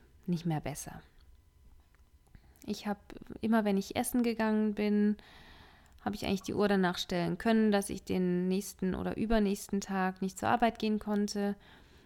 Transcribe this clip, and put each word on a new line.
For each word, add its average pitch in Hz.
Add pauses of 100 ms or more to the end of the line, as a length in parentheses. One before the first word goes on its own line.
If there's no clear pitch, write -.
(280)
nicht 175
mehr 156
besser. - (1600)
Ich 208
habe 208 (400)
immer, 220
wenn 196
ich -
essen 247
gegangen 220
bin, 208 (880)
habe 202
ich -
eigentlich 190
die -
Uhr 202
danach 185
stellen 175
können, 220
dass 202
ich -
den 180
nächsten 185
oder -
übernächsten 208
Tag 185
nicht 190
zur -
Arbeit 226
gehen 214
konnte, 202 (500)